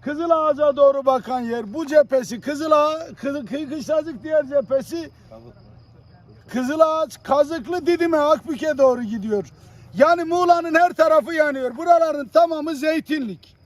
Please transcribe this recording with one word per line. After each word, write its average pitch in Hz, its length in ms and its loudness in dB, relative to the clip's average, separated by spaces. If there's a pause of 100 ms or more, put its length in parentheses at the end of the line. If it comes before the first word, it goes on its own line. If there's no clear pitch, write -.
Kızıl 311 280 -4
Ağaca 294 460 2
doğru 277 300 4
bakan 254 340 0
yer. 233 340 -6
Bu 311 120 -6
cephesi 262 540 2
Kızıl 302 300 -4
Ağa-, 311 360 2 (140)
Kızı-, 277 260 -6
Kıyı 285 220 -8
Kışlacık, 302 540 -6
diğer 311 240 0
cephesi 277 640 -4 (1400)
Kızıl 254 280 -4
Ağaç, 320 420 0
Kazıklı, 294 640 -2
Didim'e, 339 320 0
Akbük'e 294 600 -2
doğru 254 240 2
gidiyor. 208 420 -4 (500)
Yani 330 300 4
Muğla'nın 339 500 2
her 349 180 4
tarafı 311 420 2
yanıyor. 269 420 -2
Buraların 320 520 2
tamamı 320 460 0
zeytinlik. 277 920 -6